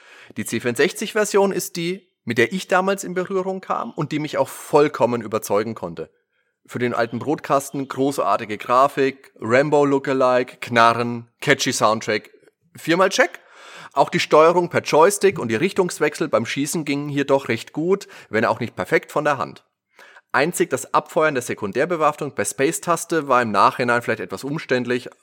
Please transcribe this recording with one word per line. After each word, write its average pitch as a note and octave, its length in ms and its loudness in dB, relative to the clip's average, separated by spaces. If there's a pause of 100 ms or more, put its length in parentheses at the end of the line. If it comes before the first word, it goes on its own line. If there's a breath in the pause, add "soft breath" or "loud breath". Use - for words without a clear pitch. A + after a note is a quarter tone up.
(360 loud breath)
Die G#2+ 80 -6
C A#2 140 -6
vierundsechzig-Version G3 960 0
ist F3 240 -8
die, F3 320 -6 (160)
mit A#2 140 -2
der G#3+ 140 2
ich F#3 140 -6
damals F#3+ 380 0
in F3+ 100 -10
Berührung F#3 460 -4
kam - 320 -6
und D#3 180 -6
die D3+ 80 -4
mich D3+ 180 -4
auch C3 120 0
vollkommen B2 760 2
überzeugen G#2+ 540 -2
konnte. E2 340 -10 (560)
Für - 140 -10
den A#2+ 120 0
alten A#2+ 280 -2
Brotkasten C#3 680 -2
großartige A2 720 -2
Grafik, C3+ 800 0
Rambo C#3+ 440 4
Lookalike, C3 720 2
Knarren, A#2 760 2 (100)
catchy C#3 320 0
Soundtrack. A2 580 0 (460)
Viermal F3+ 340 2
check. - 280 0 (540 loud breath)
Auch C#3 180 2
die F3 100 0
Steuerung E3+ 500 4
per B2+ 120 0
Joystick E3+ 560 4
und A#2+ 100 -6
die A2 80 0
Richtungswechsel F3 720 -2
beim A2+ 180 0
Schießen D3 380 -4
gingen C#3+ 240 -4
hier C#3 180 -2
doch C#3 220 2
recht A#2+ 240 -6
gut, F#3 360 -2 (200 loud breath)
wenn A2+ 160 0
auch A2+ 140 0
nicht A#2 160 -8
perfekt - 380 -2
von D3+ 120 -2
der D3 140 0
Hand. D2+ 260 -10 (680 loud breath)
Einzig E3+ 360 2
das - 240 -4
Abfeuern D#3 400 0
der B2 80 -2
Sekundärbewaffnung D3 920 -2
per G#2 120 -2
Space-Taste D#3+ 840 -2
war B2 140 4
im A2+ 80 -2
Nachhinein A#2+ 500 2
vielleicht A#2 200 -4
etwas F#2+ 240 -10
umständlich, B2+ 680 -4 (120)